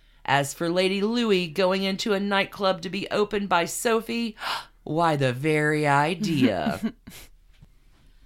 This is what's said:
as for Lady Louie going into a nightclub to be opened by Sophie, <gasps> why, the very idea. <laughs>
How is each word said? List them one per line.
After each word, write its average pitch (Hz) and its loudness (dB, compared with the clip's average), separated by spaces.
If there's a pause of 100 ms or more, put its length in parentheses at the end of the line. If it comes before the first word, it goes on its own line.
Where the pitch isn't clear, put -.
(240)
as 139 0
for 170 -4
Lady 185 0
Louie 214 2
going 185 0
into 196 -2
a 190 0
nightclub 196 0
to 185 -6
be 190 -6
opened 202 0
by 170 2
Sophie, 226 -2 (240)
<gasps> - -20
why, 160 0
the 131 2
very 151 0
idea. 143 2
<laughs> 220 -4 (1300)